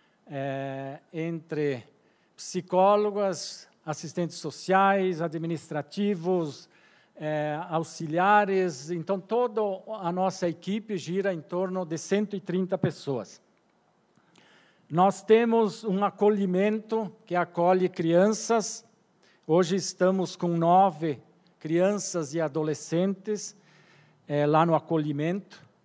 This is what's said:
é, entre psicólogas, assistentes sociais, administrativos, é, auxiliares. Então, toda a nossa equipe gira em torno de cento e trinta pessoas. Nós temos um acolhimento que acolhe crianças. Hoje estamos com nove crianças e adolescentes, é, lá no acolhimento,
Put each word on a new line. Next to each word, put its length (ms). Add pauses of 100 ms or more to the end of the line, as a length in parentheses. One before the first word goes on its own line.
(260)
é, 760 (120)
entre 720 (500)
psicólogas, 1300 (160)
assistentes 540
sociais, 840
administrativos, 1500 (480)
é, 540
auxiliares. 1200
Então, 300
toda 400 (400)
a 100
nossa 380
equipe 480
gira 380
em 80
torno 420
de 140
cento 360
e 60
trinta 380
pessoas. 600 (1500)
Nós 340
temos 600
um 180
acolhimento 1120 (120)
que 100
acolhe 540
crianças. 920 (640)
Hoje 300
estamos 600
com 200
nove 640 (400)
crianças 720
e 80
adolescentes, 1120 (720)
é, 200
lá 180
no 100
acolhimento, 880 (220)